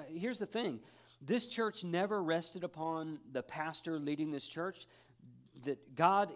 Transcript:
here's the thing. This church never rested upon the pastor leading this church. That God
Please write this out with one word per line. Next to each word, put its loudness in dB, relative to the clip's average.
here's -2
the -2
thing. -2
This 2
church 0
never 2
rested 0
upon -4
the 0
pastor -4
leading 0
this -4
church. -6
That -4
God 6